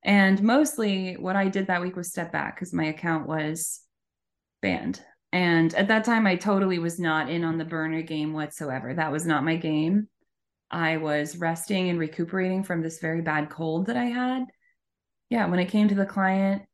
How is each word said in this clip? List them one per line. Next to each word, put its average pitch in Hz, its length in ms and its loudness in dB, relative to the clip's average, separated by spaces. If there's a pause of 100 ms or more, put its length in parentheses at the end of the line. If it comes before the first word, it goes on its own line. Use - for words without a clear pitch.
And 196 400 6
mostly 208 760 2
what 185 180 -2
I 196 120 2
did 190 180 0
that 180 160 0
week 180 140 -4
was 180 120 -8
step 170 240 -8
back 151 260 -4
'cause 180 140 -8
my 165 140 0
account 156 420 -2
was 156 540 -4 (800)
banned. 90 420 -2 (280)
And 170 420 4
at 196 140 2
that 220 160 2
time, 226 220 2
I 180 100 2
totally 190 420 2
was 170 200 -4
not 156 300 0
in 170 160 -2
on 165 140 -2
the 160 80 -4
burner 160 340 -4
game 156 320 -4
whatsoever. 147 600 -6
That 156 180 -2
was 160 140 -2
not 147 180 0
my 165 120 2
game. 165 520 0 (640)
I 160 260 0
was 147 400 -2
resting 175 540 0
and 170 80 0
recuperating 185 640 -2
from 175 180 -2
this 160 200 -6
very 165 200 -2
bad 151 300 -2
cold 165 360 -2
that 233 120 -2
I 240 80 0
had. 254 380 -2 (840)
Yeah, 233 180 0
when 175 120 2
it 180 100 2
came 208 200 4
to 202 60 4
the 196 120 2
client 196 560 2 (120)